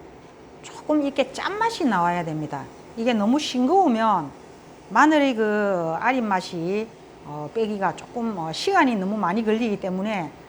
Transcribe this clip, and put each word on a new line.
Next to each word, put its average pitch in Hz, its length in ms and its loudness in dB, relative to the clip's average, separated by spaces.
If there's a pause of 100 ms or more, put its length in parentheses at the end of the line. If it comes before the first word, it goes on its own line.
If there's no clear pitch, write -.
(640)
조금 - 400 -2
이렇게 277 300 -2
짠맛이 427 520 -2
나와야 175 380 2
됩니다. 151 400 -6 (320)
이게 233 180 0
너무 220 240 2
싱거우면 247 960 2 (580)
마늘의 277 460 4
그 202 640 0
아린 247 280 0
맛이, 185 600 -2 (380)
어, 147 280 -10
빼기가 208 420 -2
조금, 233 420 -6
어, 160 140 -6
시간이 311 440 2
너무 196 220 -2
많이 202 280 0
걸리기 214 340 0
때문에, 190 520 -4 (180)